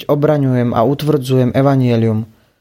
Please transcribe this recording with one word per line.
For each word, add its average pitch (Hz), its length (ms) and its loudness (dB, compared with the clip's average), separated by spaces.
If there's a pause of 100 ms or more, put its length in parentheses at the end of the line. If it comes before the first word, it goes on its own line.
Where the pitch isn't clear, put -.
obraňujem 143 640 0
a 117 160 0
utvrdzujem 131 640 0
evanjelium, 120 800 0 (320)